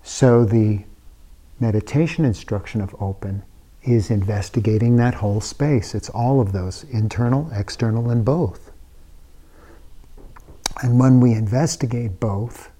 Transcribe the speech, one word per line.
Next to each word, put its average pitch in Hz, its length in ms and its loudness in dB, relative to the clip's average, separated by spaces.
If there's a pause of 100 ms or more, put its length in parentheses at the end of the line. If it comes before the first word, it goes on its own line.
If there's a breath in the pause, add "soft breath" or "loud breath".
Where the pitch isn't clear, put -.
So 120 420 4
the 107 400 2 (760)
meditation 123 640 0
instruction 104 560 -4
of 95 200 -8
open 98 440 -6 (400)
is 117 260 0
investigating 107 880 0
that 120 180 2
whole 104 260 -2
space. 139 540 -2
It's 104 160 -6
all 131 300 0
of 98 120 0
those, 92 380 -6
internal, 120 600 2
external, 113 580 -2
and 117 140 2
both. 135 460 0 (2000 soft breath)
And 120 160 2
when 131 220 6
we 123 120 6
investigate 117 880 -2
both 110 600 -6